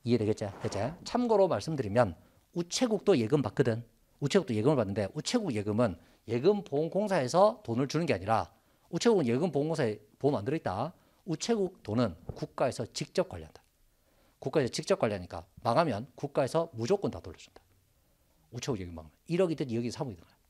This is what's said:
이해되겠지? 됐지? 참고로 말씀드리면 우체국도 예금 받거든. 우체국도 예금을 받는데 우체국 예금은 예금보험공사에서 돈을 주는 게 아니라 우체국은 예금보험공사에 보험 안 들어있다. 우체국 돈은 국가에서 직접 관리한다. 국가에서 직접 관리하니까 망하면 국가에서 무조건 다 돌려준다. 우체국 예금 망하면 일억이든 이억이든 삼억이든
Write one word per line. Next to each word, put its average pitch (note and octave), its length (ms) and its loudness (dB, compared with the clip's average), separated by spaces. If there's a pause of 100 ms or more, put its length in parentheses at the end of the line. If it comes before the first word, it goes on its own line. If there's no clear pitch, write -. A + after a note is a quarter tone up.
이해되겠지? A2 420 0 (140)
됐지? A2+ 320 -4 (120)
참고로 A3+ 420 2
말씀드리면 A2 680 0 (380)
우체국도 F#3+ 640 2
예금 A#2 240 2
받거든. A#2 420 0 (360)
우체국도 D3 340 2
예금을 A#2 220 4
받는데 G2+ 380 0
우체국 F3+ 400 -2
예금은 G#2 440 0 (300)
예금보험공사에서 E3+ 1400 2
돈을 A#2+ 240 0
주는 D#3+ 180 0
게 C3 80 2
아니라 F#2+ 380 0 (380)
우체국은 F3 380 4
예금보험공사에 C#3+ 720 0 (200)
보험 C#3 160 2
안 G#2 100 -4
들어있다. C3+ 480 -4 (320)
우체국 F#3+ 580 -2
돈은 G#2+ 320 0 (200)
국가에서 B2+ 520 -4
직접 - 420 -2
관리한다. D#2 320 -14 (760)
국가에서 C3 320 0
직접 - 280 -2
관리하니까 F#2+ 460 -4 (180)
망하면 B2 520 0
국가에서 D3+ 580 -2
무조건 A#2+ 380 -2
다 F2 100 -12
돌려준다. - 400 -18 (920)
우체국 A#2+ 280 -4
예금 F2+ 140 -10
망하면 D#2 180 -16 (160)
일억이든 E3 420 0
이억이든 A#2 220 -2
삼억이든 A2 320 -8 (260)